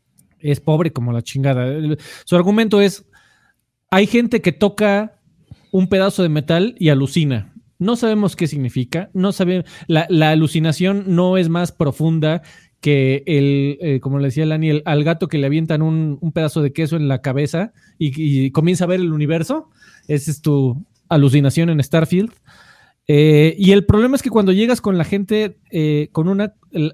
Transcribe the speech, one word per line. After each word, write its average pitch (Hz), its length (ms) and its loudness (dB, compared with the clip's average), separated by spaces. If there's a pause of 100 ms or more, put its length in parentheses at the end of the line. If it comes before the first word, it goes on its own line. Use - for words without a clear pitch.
(400)
es 143 200 -2
pobre 160 320 0
como 120 220 -4
la 117 80 -2
chingada. 131 460 -2
El, 151 320 -4 (260)
su 180 100 0
argumento 208 460 2
es, 196 240 -2 (840)
"Hay 196 160 2
gente 233 340 0
que 185 100 0
toca 208 680 -2 (520)
un 185 180 0
pedazo 190 340 0
de 170 60 0
metal 165 500 0
y 160 100 2
alucina. 135 640 0 (240)
No 214 200 -2
sabemos 214 380 0
qué 170 120 -2
significa, 139 640 -6
no 190 180 0
sabe-, 180 320 -2 (220)
la, 165 240 0
la 156 220 4
alucinación 160 760 0
no 185 320 2
es 170 120 0
más 170 220 -2
profunda 156 680 -2 (380)
que 139 460 0
el, 139 560 0
eh, 143 180 -2
como 139 200 -4
le 139 80 -2
decía 147 180 -2
Lani, 156 240 -2
el, 151 160 0
al 147 180 0
gato 165 240 -2
que 151 120 -4
le 139 80 0
avientan 160 340 -2
un, 160 400 -2
un 165 100 -4
pedazo 160 300 -2
de 139 120 -2
queso 160 220 -4
en 151 120 -2
la 135 160 -2
cabeza 147 500 -4 (240)
y, 147 140 -2 (340)
y 135 60 -4
comienza 170 320 0
a 175 40 -2
ver 185 120 0
el 175 120 -2
universo. 160 600 -4 (360)
Esa 147 220 -4
es 151 140 -6
tu 143 420 0 (240)
alucinación 147 640 2
en 151 120 0
Starfield". 180 480 0 (760)
Eh, 151 500 6
y 196 140 6
el 202 140 6
problema 220 300 2
es 262 60 -2
que 254 80 -4
cuando 196 220 2
llegas 226 300 2
con 196 160 0
la 160 80 0
gente, 208 520 -4 (140)
eh, 151 400 0
con 160 160 -2
una, 202 260 -2 (180)
el, 156 220 -4